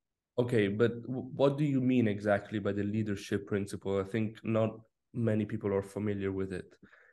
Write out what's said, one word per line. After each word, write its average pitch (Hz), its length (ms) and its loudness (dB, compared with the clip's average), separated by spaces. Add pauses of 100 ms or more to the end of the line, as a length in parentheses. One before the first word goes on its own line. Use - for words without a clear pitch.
(380)
Okay, 117 300 2
but 113 340 2
w-, 127 320 -6
what 139 240 4
do 151 60 2
you 139 160 2
mean 123 280 4
exactly 104 500 0
by 101 140 0
the 101 120 -2
leadership 104 640 -2
principle? 98 540 -2
I 92 40 -2
think 110 380 -2
not 110 360 0 (340)
many 110 320 2
people 104 300 -2
are 98 80 2
familiar 101 500 -2
with 95 200 -2
it. - 200 -8 (400)